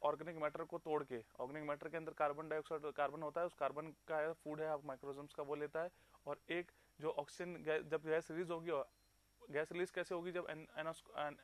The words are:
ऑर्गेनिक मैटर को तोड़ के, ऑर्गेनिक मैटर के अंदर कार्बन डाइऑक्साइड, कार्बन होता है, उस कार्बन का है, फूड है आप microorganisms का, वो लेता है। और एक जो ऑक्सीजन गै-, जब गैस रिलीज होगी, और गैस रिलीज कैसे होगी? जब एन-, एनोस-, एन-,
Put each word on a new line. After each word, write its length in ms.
ऑर्गेनिक 320
मैटर 280
को 160
तोड़ 240
के, 200
ऑर्गेनिक 300
मैटर 200
के 80
अंदर 160
कार्बन 360
डाइऑक्साइड, 420
कार्बन 320
होता 180
है, 60
उस 60
कार्बन 400
का 100
है, 160
फूड 280
है 60
आप 180
microorganisms 480
का, 100
वो 120
लेता 280
है। 80
और 240
एक 220
जो 120
ऑक्सीजन 440
गै-, 280
जब 200
गैस 280
रिलीज 200
होगी, 200
और 180
गैस 300
रिलीज 200
कैसे 240
होगी? 160
जब 180
एन-, 180
एनोस-, 400
एन-, 260